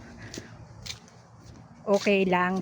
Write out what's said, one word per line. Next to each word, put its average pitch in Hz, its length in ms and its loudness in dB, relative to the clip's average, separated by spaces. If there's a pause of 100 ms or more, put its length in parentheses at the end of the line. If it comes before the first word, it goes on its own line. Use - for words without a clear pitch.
(1900)
Okay 196 400 4
lang. 180 340 2